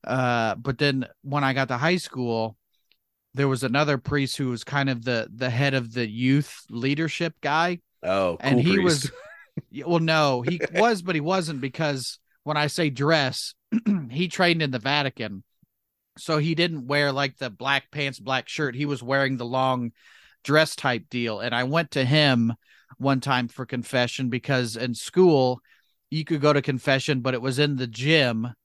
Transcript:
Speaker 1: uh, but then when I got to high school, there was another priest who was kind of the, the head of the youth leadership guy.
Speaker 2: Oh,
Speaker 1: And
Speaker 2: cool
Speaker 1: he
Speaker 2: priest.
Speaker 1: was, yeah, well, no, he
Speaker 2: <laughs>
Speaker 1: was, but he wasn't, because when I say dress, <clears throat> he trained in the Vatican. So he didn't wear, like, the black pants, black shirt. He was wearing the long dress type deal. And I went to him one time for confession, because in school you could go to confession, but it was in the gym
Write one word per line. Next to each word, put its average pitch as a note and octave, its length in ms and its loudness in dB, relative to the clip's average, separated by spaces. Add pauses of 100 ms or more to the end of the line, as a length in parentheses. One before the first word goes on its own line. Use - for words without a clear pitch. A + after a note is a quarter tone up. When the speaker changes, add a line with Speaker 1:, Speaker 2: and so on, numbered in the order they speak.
Speaker 1:
uh, A#2+ 500 0
but B2 220 -6
then C#3 280 0 (160)
when C#3+ 220 -2
I C3+ 80 2
got C3 160 0
to B2 80 -2
high D#3+ 200 0
school, A#2 600 -4 (760)
there C#3 140 2
was B2+ 140 0
another C#3 360 2
priest C#3 380 -2
who C3+ 120 -2
was A#2+ 160 -6
kind C#3 260 0
of A#2+ 140 -4
the, A#2 300 -2
the B2+ 160 -4
head C3+ 240 0
of A#2+ 180 -2
the A#2+ 160 -2
youth B2+ 640 0
leadership D3 720 -2
guy. E3+ 400 0 (220)
Speaker 2:
Oh, F#2 380 0
Speaker 1:
And C3 180 4
Speaker 2:
cool B2+ 60 4
Speaker 1:
he F#3 100 4
Speaker 2:
priest. G3 100 2
Speaker 1:
was, C#3+ 280 0 (580)
yeah, C3+ 160 -12
well, E3+ 140 2
no, D3+ 420 2
he D#3+ 240 -2
Speaker 2:
<laughs> D#3+ 60 -6
Speaker 1:
was, G3+ 300 2
but F3 120 -4
he D#3 60 0
wasn't, D#3+ 400 -2
because C3+ 580 -4 (260)
when D3+ 120 -2
I D3+ 120 2
say D#3 220 0
dress, C#3 640 0 (300)
<clears throat> E3+ 260 0
he E3 180 -2
trained F3 340 2
in C#3+ 80 0
the B2+ 80 -4
Vatican. B2+ 640 -2 (720)
So D#3 220 -2
he D#3+ 180 2
didn't E3 320 -2
wear, C#3+ 240 2
like, C3+ 240 -2
the C3 140 -6
black C3+ 420 -2
pants, C#3 260 -6
black C3 300 -2
shirt. C#3+ 260 -4
He C#3+ 120 -4
was C#3 180 -4
wearing C3+ 320 0
the A#2+ 100 -6
long B2+ 460 0 (500)
dress D3+ 320 2
type B2 340 -2
deal. A#2 320 -4
And A#2 140 -4
I B2 100 0
went D3+ 280 -2
to C3+ 120 0
him B2+ 500 4 (420)
one C3 240 0
time B2+ 260 0
for B2+ 200 -10
confession, B2 640 -2
because B2 460 -2
in A#2+ 180 -6
school C3+ 680 4 (500)
you D#3 140 -4
could D#3 160 -2
go D3 120 6
to C#3 100 4
confession, C3+ 580 0
but B2+ 140 -2
it A#2 80 -4
was B2+ 180 -2
in D3 160 2
the B2 100 -4
gym A#2+ 600 0 (160)